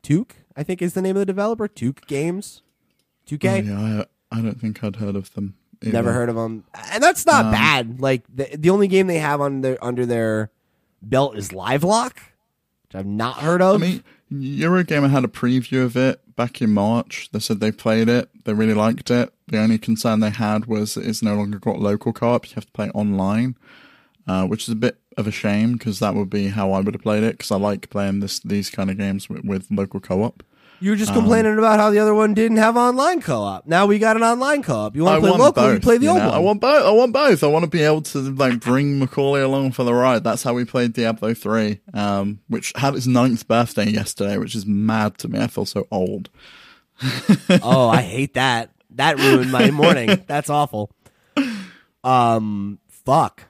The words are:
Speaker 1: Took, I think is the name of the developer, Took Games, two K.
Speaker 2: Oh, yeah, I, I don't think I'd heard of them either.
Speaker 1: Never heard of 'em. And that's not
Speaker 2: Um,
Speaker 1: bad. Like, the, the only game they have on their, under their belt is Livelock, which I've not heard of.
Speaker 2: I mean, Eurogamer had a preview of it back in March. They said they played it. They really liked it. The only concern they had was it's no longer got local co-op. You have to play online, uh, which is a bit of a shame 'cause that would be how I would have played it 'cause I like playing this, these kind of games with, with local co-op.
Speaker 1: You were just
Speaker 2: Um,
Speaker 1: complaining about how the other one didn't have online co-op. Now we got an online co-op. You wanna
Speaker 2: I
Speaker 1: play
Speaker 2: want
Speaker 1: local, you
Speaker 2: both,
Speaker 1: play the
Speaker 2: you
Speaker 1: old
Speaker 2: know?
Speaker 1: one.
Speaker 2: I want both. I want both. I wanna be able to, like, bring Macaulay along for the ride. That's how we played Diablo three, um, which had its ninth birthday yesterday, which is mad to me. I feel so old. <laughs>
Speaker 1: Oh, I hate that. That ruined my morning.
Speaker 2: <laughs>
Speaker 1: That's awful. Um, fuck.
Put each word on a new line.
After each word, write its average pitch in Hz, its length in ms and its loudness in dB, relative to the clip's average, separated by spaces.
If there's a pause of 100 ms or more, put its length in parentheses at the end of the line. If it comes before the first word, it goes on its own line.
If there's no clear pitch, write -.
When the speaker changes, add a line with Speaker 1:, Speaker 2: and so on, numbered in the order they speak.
Speaker 1:
Took, 175 340 -2 (200)
I 139 60 -10
think 180 200 -6
is 180 120 -4
the 190 80 -2
name 190 140 -2
of 196 40 0
the 202 60 -2
developer, 208 420 -4
Took - 380 -8
Games, 170 560 -6 (640)
two 147 120 -10
K. 117 220 0
Speaker 2:
Oh, - 20 -6
yeah, 104 420 -4 (280)
I, 113 60 -4
I 113 40 -2
don't 113 180 -6
think 107 220 -8
I'd 101 140 -6
heard 104 200 -6
of 98 180 -10
them 98 200 -8 (280)
either. 110 100 -4
Speaker 1:
Never 117 200 0
heard 120 160 -2
of 117 80 -4
'em. 113 280 -8 (280)
And 220 100 -2
that's 339 240 2
not 285 200 4
Speaker 2:
Um, 110 60 0
Speaker 1:
bad. 123 480 0
Like, 131 240 0 (100)
the, 131 220 -6
the 151 140 2
only 202 180 4
game 190 180 2
they 175 120 -2
have 147 220 -2
on 139 200 -2
their, 131 240 -2
under 123 220 -2
their 110 440 -2 (520)
belt 127 340 0
is 101 160 -10
Livelock, 143 640 -2 (720)
which - 100 -20
I've 98 80 -8
not 110 300 -4
heard 170 260 -2
of. 190 200 4
Speaker 2:
I - 20 0
mean, 180 200 -4 (280)
Eurogamer 143 760 0
had 139 140 2
a 120 40 -4
preview 127 560 0
of 117 120 -4
it 131 240 0 (160)
back 123 260 -4
in 110 100 2
March. 107 600 -2
They 107 60 -4
said 107 220 -4
they 107 100 2
played 113 380 0
it. 120 220 0 (140)
They 110 100 -4
really 110 180 2
liked 107 380 0
it. 120 200 0 (180)
The 110 100 -2
only 110 200 2
concern 110 420 0
they 107 100 2
had 107 340 -2
was 107 320 -4
it's - 260 -6
no 104 120 0
longer 104 240 -4
got 101 220 -4
local 104 340 -2
co-op. - 340 -2
You - 60 -20
have 104 120 -10
to - 60 -20
play 104 180 -6
online, 104 680 -2 (720)
uh, 95 200 -2
which 101 180 -4
is - 60 -10
a 113 60 -2
bit 120 200 -2 (220)
of 107 80 -4
a 110 40 -2
shame 110 480 -2
'cause 107 200 -6
that 104 160 -2
would 101 160 -4
be 101 180 -4
how 98 240 -2
I 95 80 0
would 101 140 -2
have - 80 -12
played 107 220 0
it 113 140 -4
'cause - 120 -14
I 107 60 0
like 98 340 -4
playing 101 300 -4
this, 101 200 -8
these 101 300 -6
kind 95 200 -4
of 95 60 -6
games 101 320 -6
with, - 160 -12
with 95 260 -6
local 98 300 -4
co-op. 98 420 -4 (380)
Speaker 1:
You 190 100 -2
were 214 60 0
just 208 160 -4
Speaker 2:
Um, 202 60 4
Speaker 1:
complaining 220 400 4
about 220 200 4
how 214 120 4
the 208 100 4
other 214 140 4
one 214 200 4
didn't 220 220 2
have 220 200 4
online 254 460 2
co-op. 104 460 -4
Now 180 180 4
we 208 140 4
got 220 160 4
an 226 80 2
online 254 400 0
co-op. 107 320 -4
You 151 80 0
wanna 165 140 4
Speaker 2:
I - 20 2
Speaker 1:
play 190 100 4
Speaker 2:
want 190 120 4
Speaker 1:
local, 269 220 6
you - 100 4
Speaker 2:
both, - 80 0
Speaker 1:
play 233 160 6
the 254 60 2
Speaker 2:
you 302 60 4
Speaker 1:
old 359 80 4
Speaker 2:
know? - 120 2
Speaker 1:
one. - 40 -2
Speaker 2:
I - 60 0
want 208 200 2
both. 277 260 4
I - 40 6
want 233 220 4
both. 240 320 2
I - 20 2
wanna 156 220 2
be 160 140 0
able 151 200 2
to, - 160 -8
like, 131 400 0
bring 139 400 0
Macaulay 139 440 0
along 135 300 0
for 127 120 -2
the 120 100 2
ride. 123 300 2
That's 110 180 -2
how 120 120 -2
we 123 100 -2
played 120 300 -2
Diablo 113 400 -2
three, 107 440 -2 (160)
um, 101 540 -4
which - 260 -6
had 139 220 -2
its 123 100 -4
ninth 123 400 2
birthday 113 440 0
yesterday, 101 480 -4
which 113 180 -8
is 98 100 -8
mad 107 520 0
to - 100 -10
me. 104 100 -6
I 110 80 -2
feel 101 200 -6
so 101 260 -6
old. 95 380 -4 (680)
<laughs> 143 640 2
Speaker 1:
Oh, 123 260 4
I 120 140 4
hate 120 320 -6
that. 123 360 -2 (260)
That 139 240 0
ruined 135 320 4
my 127 180 4
morning. 156 540 2
Speaker 2:
<laughs> - 20 -20
Speaker 1:
That's 143 240 -4
awful. 147 400 -2 (1120)
Um, 110 840 0
fuck. - 600 -2